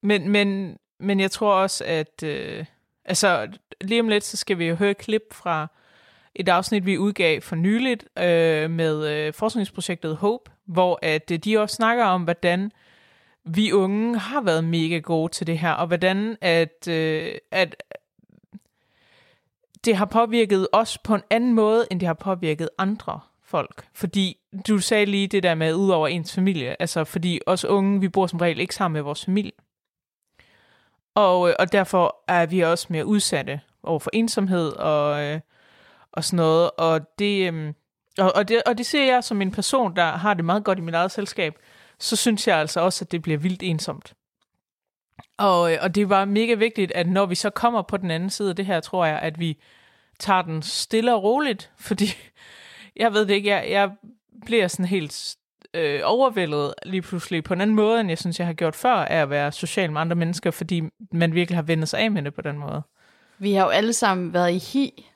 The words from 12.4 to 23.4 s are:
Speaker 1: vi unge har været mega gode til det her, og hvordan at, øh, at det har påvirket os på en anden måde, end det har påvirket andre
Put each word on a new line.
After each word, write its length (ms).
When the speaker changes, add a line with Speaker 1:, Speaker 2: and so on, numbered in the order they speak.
Speaker 1:
vi 220
unge 480
har 220
været 220
mega 360
gode 320
til 160
det 120
her, 120
og 160
hvordan 540
at, 460
øh, 480
at 320
det 120
har 80
påvirket 680
os 240
på 180
en 140
anden 240
måde, 380
end 80
det 80
har 60
påvirket 640
andre 420